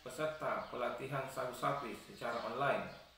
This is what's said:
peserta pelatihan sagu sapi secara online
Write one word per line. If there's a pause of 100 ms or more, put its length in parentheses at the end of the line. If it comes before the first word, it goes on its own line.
peserta
pelatihan
sagu
sapi
secara
online (260)